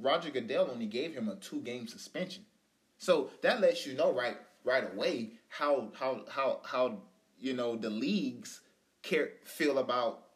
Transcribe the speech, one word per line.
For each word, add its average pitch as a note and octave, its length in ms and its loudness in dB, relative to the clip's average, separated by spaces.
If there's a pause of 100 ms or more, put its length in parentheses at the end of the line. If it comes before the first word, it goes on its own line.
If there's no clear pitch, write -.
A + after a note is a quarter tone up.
Roger D#3 300 2
Goodell C3 420 0
only A#2 140 -6
gave C3+ 280 -4
him A#2 140 -4
a F#2+ 80 -6
two-game B2 500 -8
suspension. - 580 -8 (540)
So D#3 320 2 (120)
that A3 180 4
lets E3+ 260 4
you C3 80 -8
know D#3+ 180 4
right, A#2+ 260 0 (260)
right B2 280 2
away B2 420 -2 (140)
how, C#3 460 2
how, C3 340 -2
how, - 360 0
how, B2+ 340 0 (400)
you C3 140 -2
know, A#2+ 240 0
the A2 140 -4
leagues B2+ 720 -2 (420)
care, D3+ 300 0 (100)
feel C#3+ 340 0
about, A#2+ 460 0 (120)